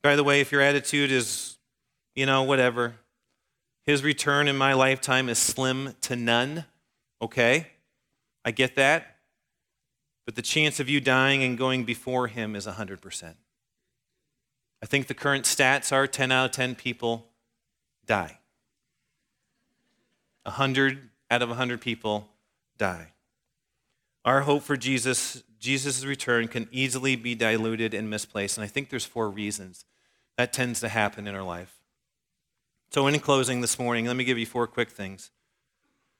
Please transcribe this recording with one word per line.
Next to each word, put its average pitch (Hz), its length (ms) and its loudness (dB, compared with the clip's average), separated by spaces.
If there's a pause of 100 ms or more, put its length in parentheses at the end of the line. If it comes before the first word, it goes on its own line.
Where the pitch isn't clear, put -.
By 143 140 6
the 147 80 4
way, 143 160 6
if 139 100 0
your 139 120 4
attitude 143 500 2
is, - 460 -2 (580)
you 135 100 0
know, 135 160 4
whatever, 123 540 2 (880)
his 143 180 2
return 147 460 2
in 139 80 0
my 135 160 4
lifetime 131 560 2
is 113 100 -2
slim 131 640 -2
to - 160 -4
none, 120 480 0 (580)
okay? 127 460 2 (760)
I 120 60 -2
get 123 240 0
that. 143 380 2 (1120)
But 110 100 -10
the 120 60 -6
chance 156 380 0
of 131 80 -2
you 143 140 2
dying 135 400 4
and 127 160 0
going 131 260 0
before 127 440 -4
him 110 280 -6
is 98 100 -8
a 104 60 -8
hundred 95 300 -10
percent. 87 340 -14 (1500)
I 107 40 -14
think 139 200 0
the - 60 -8
current 139 320 0
stats 135 480 2
are 135 140 4
ten 131 260 0
out 131 140 4
of 127 60 -4
ten 127 220 -2
people 117 560 -4 (760)
die. 95 320 -2 (2000)
A - 60 -8
hundred 135 580 0 (200)
out 120 120 2
of 120 80 -2
a 120 40 -6
hundred 123 280 -4
people 107 480 -4 (480)
die. 85 340 -4 (1120)
Our 135 160 4
hope 143 220 2
for 143 160 -2
Jesus, 123 640 -2 (160)
Jesus' 135 480 -4
return 123 420 -2
can 113 220 -6
easily 131 460 -2
be 117 180 -6
diluted 113 580 0
and 107 160 -6
misplaced. 104 480 -6
And 110 80 -8
I 104 40 -10
think 139 200 -8
there's 127 160 -8
four 113 240 -6
reasons 101 560 -10 (540)
that 123 160 -2
tends 123 260 -4
to 117 80 -4
happen 104 380 -2
in 101 80 -8
our 98 80 -8
life. 90 400 -12 (1080)
So 139 180 2
in 147 120 2
closing 131 400 2
this 120 180 -2
morning, 120 280 -2
let 123 100 -2
me 127 80 -4
give 123 140 0
you 113 80 -4
four 120 200 -4
quick 117 220 -4
things. 95 420 -14 (880)